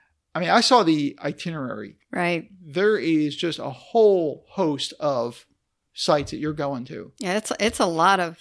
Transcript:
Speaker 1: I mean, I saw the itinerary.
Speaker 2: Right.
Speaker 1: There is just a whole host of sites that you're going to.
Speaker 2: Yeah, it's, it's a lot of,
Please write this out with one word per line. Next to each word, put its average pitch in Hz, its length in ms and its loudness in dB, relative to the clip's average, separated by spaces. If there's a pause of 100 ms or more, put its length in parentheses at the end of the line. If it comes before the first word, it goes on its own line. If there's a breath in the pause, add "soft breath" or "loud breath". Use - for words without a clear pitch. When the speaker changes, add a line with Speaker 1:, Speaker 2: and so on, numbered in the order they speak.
(340 soft breath)
Speaker 1:
I 160 60 -4
mean, 170 100 -4
I 226 120 6
saw 233 220 6
the 151 400 0
itinerary. 127 760 -8 (140)
Speaker 2:
Right. 175 380 -4 (120)
Speaker 1:
There 185 360 2
is 151 380 0
just 170 240 -4
a 143 100 -6
whole 175 800 2
host 151 500 -2
of 123 460 -2 (480)
sites 147 380 0
that - 60 -10
you're 151 160 -4
going 139 320 -6
to. - 320 -14
Speaker 2:
Yeah, 185 200 -4
it's, - 220 -6
it's 220 200 -2
a - 60 2
lot 175 340 4
of, 165 220 -4